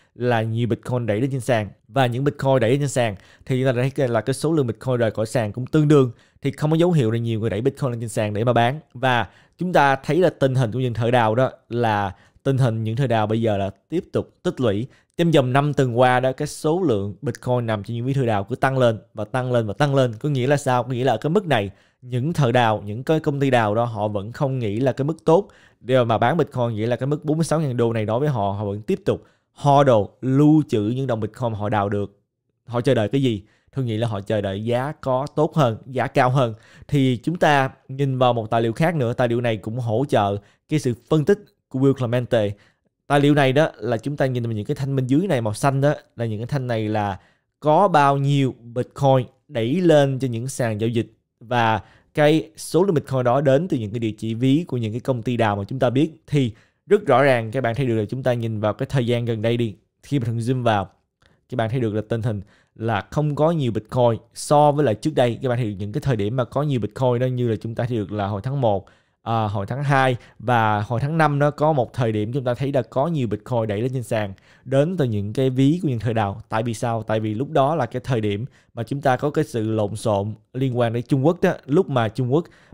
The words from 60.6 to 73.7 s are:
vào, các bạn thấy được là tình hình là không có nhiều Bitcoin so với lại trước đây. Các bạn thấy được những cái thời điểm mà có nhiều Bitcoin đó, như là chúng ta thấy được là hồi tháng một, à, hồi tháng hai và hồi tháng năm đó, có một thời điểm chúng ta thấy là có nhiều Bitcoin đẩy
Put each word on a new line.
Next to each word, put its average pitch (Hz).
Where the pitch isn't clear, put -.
vào, 104
các -
bạn 113
thấy 135
được 110
là 107
tình 117
hình 107
là 110
không 151
có 151
nhiều 139
Bitcoin 117
so 147
với 147
lại 113
trước 156
đây. 120
Các 131
bạn 120
thấy 117
được 101
những 104
cái 143
thời 135
điểm 104
mà 127
có 135
nhiều 139
Bitcoin 123
đó, 127
như 123
là 110
chúng 113
ta 117
thấy 117
được 101
là 101
hồi 101
tháng 139
một, 101
à, 113
hồi 101
tháng 135
hai 131
và 110
hồi 113
tháng 151
năm 147
đó, 143
có 151
một 127
thời 117
điểm 107
chúng 135
ta 123
thấy 139
là 135
có 135
nhiều 147
Bitcoin 110
đẩy 104